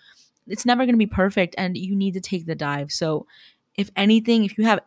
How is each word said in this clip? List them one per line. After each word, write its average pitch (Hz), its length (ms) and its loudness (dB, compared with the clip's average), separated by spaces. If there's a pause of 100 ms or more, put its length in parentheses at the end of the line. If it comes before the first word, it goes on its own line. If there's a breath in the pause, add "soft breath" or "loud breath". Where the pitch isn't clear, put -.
(480 soft breath)
it's - 180 -8
never 247 200 2
gonna 240 120 4
be 214 100 4
perfect, 190 500 0
and 180 200 -4
you 190 180 -4
need 196 180 0
to 190 80 -6
take 175 240 -6
the 160 100 -4
dive. 143 360 -4
So 156 360 -2 (480 soft breath)
if 202 200 -4
anything, 220 500 4
if - 120 -6
you 214 60 0
have 220 240 4